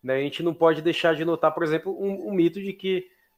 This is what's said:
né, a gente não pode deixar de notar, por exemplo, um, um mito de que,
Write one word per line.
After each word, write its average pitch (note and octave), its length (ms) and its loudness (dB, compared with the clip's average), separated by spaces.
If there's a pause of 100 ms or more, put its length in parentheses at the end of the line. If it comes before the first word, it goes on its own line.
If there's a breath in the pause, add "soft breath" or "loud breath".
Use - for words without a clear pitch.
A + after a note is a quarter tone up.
né, C3 120 0
a C3+ 60 0
gente C#3+ 220 -6
não E3+ 100 0
pode E3 280 4
deixar E3 340 2
de D#3 80 -4
notar, D#3+ 300 2
por E3+ 100 -2
exemplo, D#3+ 340 -2
um, G3 300 -6
um G#3 60 -6
mito E3+ 260 2
de G3 140 -8
que, F#3 340 -4 (300 soft breath)